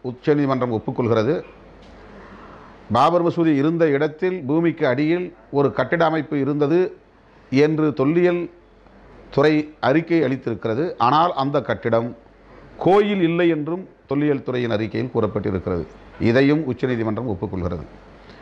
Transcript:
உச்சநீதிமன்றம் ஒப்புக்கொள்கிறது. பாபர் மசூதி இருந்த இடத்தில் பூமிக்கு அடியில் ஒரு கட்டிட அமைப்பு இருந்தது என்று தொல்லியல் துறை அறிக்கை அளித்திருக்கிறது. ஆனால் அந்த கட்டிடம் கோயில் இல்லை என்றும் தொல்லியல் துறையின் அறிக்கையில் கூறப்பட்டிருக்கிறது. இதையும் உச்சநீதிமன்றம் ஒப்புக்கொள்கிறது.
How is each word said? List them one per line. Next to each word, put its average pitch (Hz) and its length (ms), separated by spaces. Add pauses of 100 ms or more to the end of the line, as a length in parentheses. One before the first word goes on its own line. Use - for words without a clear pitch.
உச்சநீதிமன்றம் 127 720
ஒப்புக்கொள்கிறது. 113 580 (1600)
பாபர் 160 360
மசூதி 160 300
இருந்த 160 320
இடத்தில் 156 540
பூமிக்கு 156 440
அடியில் 151 400 (240)
ஒரு 135 220
கட்டிட 165 340
அமைப்பு 156 340
இருந்தது 147 400 (720)
என்று 151 420
தொல்லியல் 175 480 (880)
துறை 151 220 (280)
அறிக்கை 165 420
அளித்திருக்கிறது. 123 640 (120)
ஆனால் 151 380
அந்த 139 260
கட்டிடம் 117 460 (720)
கோயில் 202 440
இல்லை 170 260
என்றும் 165 360 (220)
தொல்லியல் 143 380
துறையின் 123 300
அறிக்கையில் 113 380
கூறப்பட்டிருக்கிறது. 95 720 (360)
இதையும் 135 460
உச்சநீதிமன்றம் 117 640
ஒப்புக்கொள்கிறது. 90 540 (580)